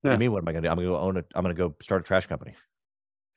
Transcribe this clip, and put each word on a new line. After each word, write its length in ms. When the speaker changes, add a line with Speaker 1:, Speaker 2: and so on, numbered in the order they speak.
Speaker 1:
do 60
Speaker 2:
Yeah. 20
Speaker 1:
you 60
mean, 140
what 100
am 60
I 40
gonna 160
do? 20
I'm 60
gonna 120
go 100
own 180
a, 80
I'm 80
gonna 120
go 260
start 220
a 20
trash 220
company." 280